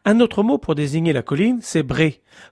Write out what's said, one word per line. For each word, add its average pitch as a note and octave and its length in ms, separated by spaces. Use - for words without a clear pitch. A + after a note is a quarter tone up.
Un G#3+ 160
autre A3 240
mot C4 140
pour E3 180
désigner D3+ 380
la B2 100
colline, A3 380
c'est D#3+ 220
bré, C#3 380